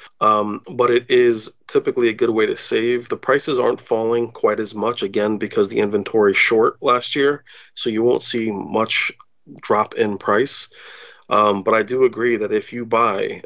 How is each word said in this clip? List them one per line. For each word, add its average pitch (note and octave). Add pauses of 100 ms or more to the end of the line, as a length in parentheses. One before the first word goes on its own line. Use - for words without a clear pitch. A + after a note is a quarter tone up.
(200)
Um, G#2+
but A#2+
it A#2+
is A#2+ (160)
typically B2+
a A2
good A2
way A2
to G2+
save. A#2+
The -
prices C#3
aren't A#2+
falling A#2
quite G#2+
as G#2+
much, A2
again, G#2+
because G#2
the A2+
inventory G#2
short A2+
last B2
year, C#3+ (320)
so -
you A2
won't B2
see A2+
much G#2 (500)
drop G#2+
in G#2
price. - (600)
Um, G2+
but A2
I A2
do B2+
agree A#2
that G#2
if G#2+
you A#2+
buy, G#2+